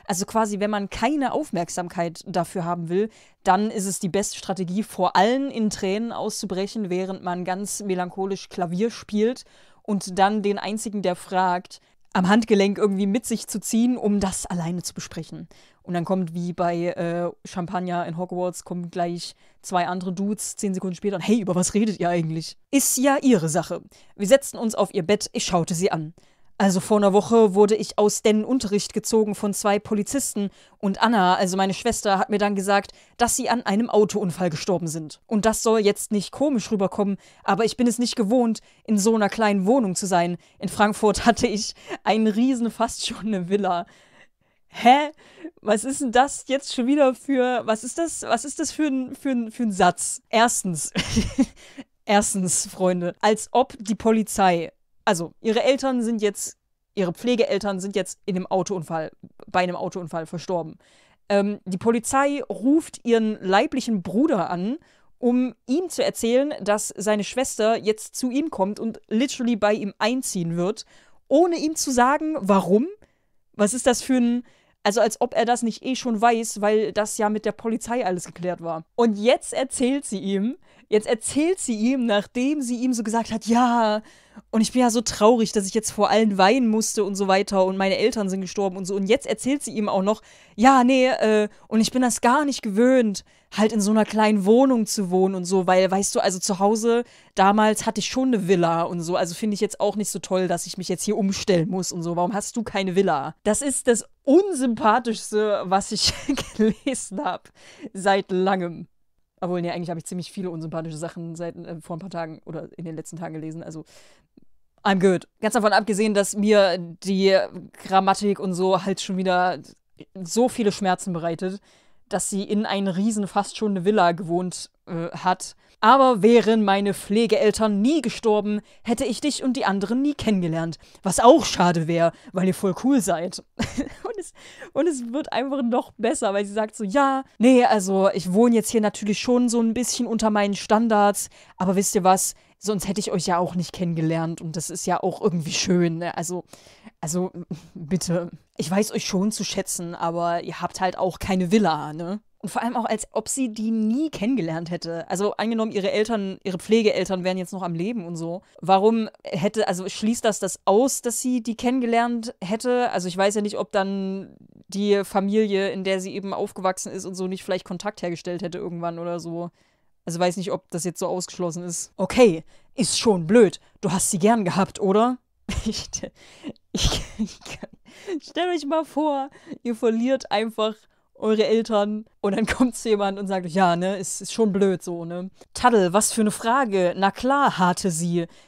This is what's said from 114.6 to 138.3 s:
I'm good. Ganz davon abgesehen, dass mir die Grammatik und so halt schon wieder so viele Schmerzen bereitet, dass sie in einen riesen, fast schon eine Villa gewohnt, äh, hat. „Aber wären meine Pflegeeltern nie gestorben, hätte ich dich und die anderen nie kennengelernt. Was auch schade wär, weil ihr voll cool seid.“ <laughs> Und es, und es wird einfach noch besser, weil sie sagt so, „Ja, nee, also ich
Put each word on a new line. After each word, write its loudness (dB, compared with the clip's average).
I'm 4
good. 4
Ganz 0
davon 4
abgesehen, 2
dass 0
mir 4
die 2
Grammatik 2
und -4
so 2
halt -2
schon -4
wieder 0
so 2
viele 0
Schmerzen -2
bereitet, -4
dass -4
sie -2
in -2
einen -2
riesen, -2
fast -4
schon -2
eine -2
Villa 4
gewohnt, -4
äh, -8
hat. -4
„Aber 6
wären 6
meine 2
Pflegeeltern 2
nie 2
gestorben, 0
hätte -2
ich -2
dich -2
und 0
die -2
anderen 0
nie 0
kennengelernt. -2
Was 0
auch 10
schade 2
wär, 2
weil 0
ihr 2
voll -2
cool 4
seid.“ -4
<laughs> -6
Und -8
es, -12
und 0
es -4
wird -6
einfach -2
noch 0
besser, 0
weil 0
sie -10
sagt -4
so, -8
„Ja, 2
nee, 8
also 4
ich -2